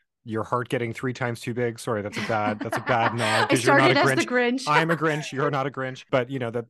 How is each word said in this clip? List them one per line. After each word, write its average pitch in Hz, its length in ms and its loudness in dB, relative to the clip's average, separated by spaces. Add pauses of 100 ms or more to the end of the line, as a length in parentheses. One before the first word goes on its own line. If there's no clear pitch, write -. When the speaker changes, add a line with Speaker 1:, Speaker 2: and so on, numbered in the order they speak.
(240)
Speaker 1:
your 110 200 -4
heart 123 260 -2
getting 117 240 -2
three 127 200 -4
times 120 280 -4
too 120 120 -6
big. 117 240 -2
Sorry, 110 240 -2
that's 104 160 -8
a 110 100 -6
bad, 107 320 0
that's - 180 -4
a 120 40 -6
bad 117 340 0
Speaker 2:
<laughs> 120 60 -2
Speaker 1:
nod, - 220 2
Speaker 2:
I - 40 0
Speaker 1:
'cause 123 180 2
you're 277 120 6
not 269 140 6
a - 40 4
Speaker 2:
started - 240 4
as 330 60 0
the - 60 -8
Speaker 1:
Grinch. 247 320 0
Speaker 2:
Grinch. - 40 -
Speaker 1:
I'm 156 240 4
a 165 40 0
Grinch. 151 380 0
You're 143 180 0
not 139 160 0
a - 20 -6
Grinch. 131 400 -8
But, 127 200 2
you 135 100 -4
know, 117 120 -2
that 120 180 -4